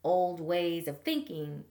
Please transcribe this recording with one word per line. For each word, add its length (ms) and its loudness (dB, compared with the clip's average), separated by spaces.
old 360 4
ways 480 0
of 140 -8
thinking 680 -4